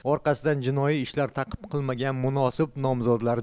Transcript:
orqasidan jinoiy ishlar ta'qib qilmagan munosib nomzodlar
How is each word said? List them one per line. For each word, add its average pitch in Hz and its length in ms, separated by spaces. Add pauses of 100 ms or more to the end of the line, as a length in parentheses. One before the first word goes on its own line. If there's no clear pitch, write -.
orqasidan 147 640
jinoiy 139 360
ishlar 139 260
ta'qib - 440
qilmagan 135 520
munosib 135 520
nomzodlar 120 680